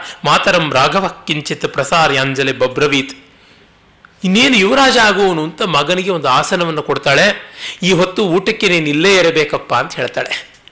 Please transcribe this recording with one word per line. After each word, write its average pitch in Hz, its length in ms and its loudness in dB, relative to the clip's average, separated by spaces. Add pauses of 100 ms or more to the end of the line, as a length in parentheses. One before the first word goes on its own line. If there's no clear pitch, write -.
(240)
ಮಾತರಂ 165 480 2
ರಾಘವ 160 360 2 (180)
ಕಿಂಚಿತ್ 151 420 -6
ಪ್ರಸಾರ್ಯಾಂಜಲಿ 135 840 0
ಬಬ್ರವೀತ್." 135 720 -2 (1000)
"ಇನ್ನೇನು 233 320 2
ಯುವರಾಜ 247 400 4
ಆಗುವನು" 196 480 2
ಅಂತ 170 180 -8
ಮಗನಿಗೆ 180 480 -2
ಒಂದು 151 180 -2
ಆಸನವನ್ನು 151 540 0
ಕೊಡ್ತಾಳೆ. 151 720 0 (280)
"ಈ 180 100 2
ಹೊತ್ತು 185 320 0
ಊಟಕ್ಕೆ 196 440 0
ನೀನು 165 200 0
ಇಲ್ಲೇ 170 300 4
ಇರಬೇಕಪ್ಪ" 151 560 0
ಅಂತ 135 200 -2
ಹೇಳ್ತಾಳೆ. - 560 -6 (220)